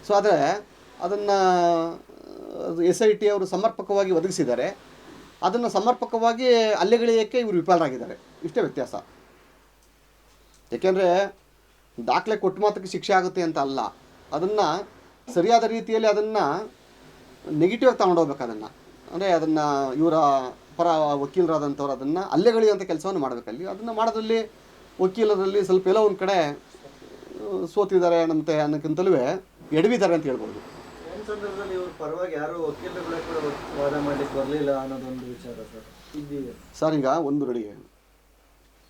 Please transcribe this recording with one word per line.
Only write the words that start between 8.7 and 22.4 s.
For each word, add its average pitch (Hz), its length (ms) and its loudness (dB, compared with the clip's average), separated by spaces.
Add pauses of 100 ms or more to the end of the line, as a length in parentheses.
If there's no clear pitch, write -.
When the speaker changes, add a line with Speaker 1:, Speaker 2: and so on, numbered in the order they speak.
Speaker 1:
ಏಕೆಂದರೆ 185 640 0 (720)
ದಾಖಲೆ 202 300 0
ಕೊಟ್ಟ 190 220 -2
ಮಾತ್ರಕ್ಕೆ 202 320 -2
ಶಿಕ್ಷೆ 185 220 -2
ಆಗುತ್ತೆ 185 280 0
ಅಂತ 160 160 -2
ಅಲ್ಲ, 135 380 -4 (380)
ಅದನ್ನು 185 560 -2 (440)
ಸರಿಯಾದ 226 300 4
ರೀತಿಯಲ್ಲಿ 220 460 0
ಅದನ್ನು 208 600 0 (800)
ನೆಗೆಟಿವ್ 202 380 4
ಆಗಿ 226 100 0
ತಗೊಂಡು 180 220 4
ಹೋಗ್ಬೇಕು. 139 220 0
ಅದನ್ನು 110 280 -8 (400)
ಅಂದರೆ 190 200 -2
ಅದನ್ನು 151 640 2
ಇವರ 160 200 2 (640)
ಪರ 170 100 2 (260)
ವಕೀಲರಾದಂಥವ್ರು 143 800 0
ಅದನ್ನು 143 280 -4
ಹಲ್ಲೆಗೆಳೆಯುವಂಥ 214 600 4